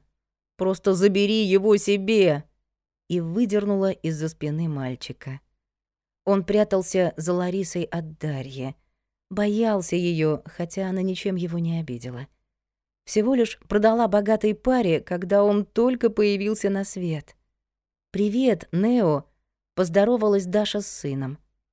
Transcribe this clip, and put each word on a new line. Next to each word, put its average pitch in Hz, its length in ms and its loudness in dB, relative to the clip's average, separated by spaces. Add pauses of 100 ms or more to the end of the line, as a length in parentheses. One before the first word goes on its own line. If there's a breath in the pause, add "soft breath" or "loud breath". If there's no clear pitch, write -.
(580)
Просто 190 380 0
забери 202 480 2
его 196 340 4
себе!» 196 680 2 (640)
И 175 120 -2
выдернула 196 680 0
из-за 160 360 -6
спины 160 400 -4
мальчика. 131 720 -8 (840)
Он 196 180 2
прятался 190 720 0
за 165 180 -4
Ларисой 180 500 -2
от 160 340 -8
Дарьи. 135 580 -8 (540)
Боялся 208 680 0
ее, 160 500 0
хотя 185 440 -8
она 185 140 -2
ничем 190 320 -2
его 170 240 -4
не 165 200 -2
обидела. 123 480 -10 (760)
Всего 226 300 0
лишь 233 320 0
продала 220 400 4
богатой 208 480 2
паре, 220 440 2
когда 185 440 0
он 208 220 2
только 240 440 0
появился 208 600 0
на 196 120 -2
свет. 170 520 -6 (760)
«Привет, 208 600 0
Нео!» 185 540 2 (500)
поздоровалась 202 720 2
Даша 208 360 -2
с 202 60 -10
сыном. 139 500 -8 (360)